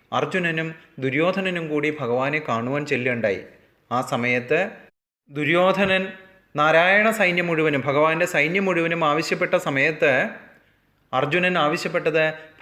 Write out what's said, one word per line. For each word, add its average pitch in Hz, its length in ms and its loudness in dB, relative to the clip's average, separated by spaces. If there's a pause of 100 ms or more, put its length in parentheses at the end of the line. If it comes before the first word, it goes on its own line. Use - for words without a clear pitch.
(120)
അർജുനനും 160 600 -2 (240)
ദുര്യോധനനും 170 680 -2
കൂടി 151 320 -2
ഭഗവാനെ 131 480 -2
കാണുവാൻ 127 380 -2
ചെല്ലുകയുണ്ടായി. 120 540 -2 (520)
ആ 123 80 0
സമയത്ത് 127 720 -2 (600)
ദുര്യോധനൻ 185 800 0 (480)
നാരായണ 170 540 4
സൈന്യം 180 360 0
മുഴുവനും, 156 400 0
ഭഗവാന്റെ 160 400 2
സൈന്യം 170 380 0
മുഴുവനും 170 400 0
ആവശ്യപ്പെട്ട 160 500 0
സമയത്ത് 156 760 2 (840)
അർജുനൻ 170 460 0
ആവശ്യപ്പെട്ടത് 160 720 0 (300)